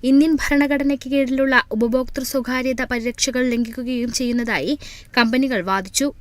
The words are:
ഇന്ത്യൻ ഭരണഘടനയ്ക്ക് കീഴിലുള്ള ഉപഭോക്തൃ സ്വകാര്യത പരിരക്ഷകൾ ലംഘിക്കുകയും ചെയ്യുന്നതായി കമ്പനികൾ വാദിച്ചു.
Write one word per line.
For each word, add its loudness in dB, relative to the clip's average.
ഇന്ത്യൻ 6
ഭരണഘടനയ്ക്ക് 0
കീഴിലുള്ള 2
ഉപഭോക്തൃ -2
സ്വകാര്യത -2
പരിരക്ഷകൾ -2
ലംഘിക്കുകയും -4
ചെയ്യുന്നതായി 0
കമ്പനികൾ 2
വാദിച്ചു. 0